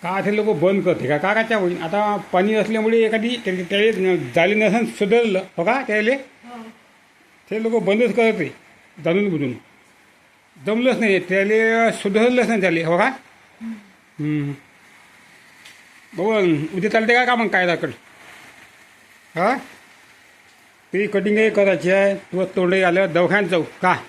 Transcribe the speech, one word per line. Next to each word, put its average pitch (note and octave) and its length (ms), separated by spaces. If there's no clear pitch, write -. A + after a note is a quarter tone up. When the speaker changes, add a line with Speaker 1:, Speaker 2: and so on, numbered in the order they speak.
Speaker 1:
का F#3 180
ते G#3 160
लोक G#3 100
बंद F#3 280
करते C#3+ 240
का, D3 100
का F#3+ 160
काच्या A3+ 220
होईल? F3+ 260
आता G#3 340
पाणी G3 220
असल्यामुळे A3 440
एखादी A3+ 460
त्या-, F#3 260
त्याले G3 460
झाली E3 380
नसेल A3 400
सुधारलं, G#3+ 480
हो E3 80
का, B3 220
त्याले G#3+ 280
Speaker 2:
हो. A#3+ 480
Speaker 1:
ते G#3+ 120
लोक A3+ 200
बंदच G3+ 320
करते G3+ 400
जाणून F#3+ 260
बुजून. C#3 220
जमलंच A3+ 320
नाही G3 200
त्याले, A3 760
सुधारलंच A3 560
नाही A3+ 120
त्याले, E3 220
हो E3 160
का? G#3 60
Speaker 2:
हम्म. - 680
Speaker 1:
हम्म. D3 320
बघू F#3+ 160
उद्या F#3+ 140
चालते A3 240
का, B3 100
का B3 100
मग A3+ 140
काय F3+ 180
दाखल? E3 240
हा? F#3+ 200
ते G3 140
कटिंगही G#3 440
करायची F#3+ 400
आहे, G3 240
तू F#3 300
तोंडही F#3 380
आलं, F3+ 300
दवाखान्यात F3 380
जाऊ F3 120
का? F3+ 320